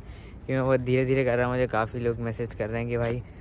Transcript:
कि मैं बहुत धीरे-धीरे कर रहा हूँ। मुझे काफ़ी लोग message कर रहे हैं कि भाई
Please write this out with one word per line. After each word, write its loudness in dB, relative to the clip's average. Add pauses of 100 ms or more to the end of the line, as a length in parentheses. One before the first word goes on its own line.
(480)
कि -2
मैं 2
बहुत 4
धीरे-धीरे 2
कर 2
रहा 4
हूँ। 0
मुझे 2
काफ़ी 0
लोग 0
message -4
कर -2
रहे -2
हैं -4
कि 0
भाई 0 (200)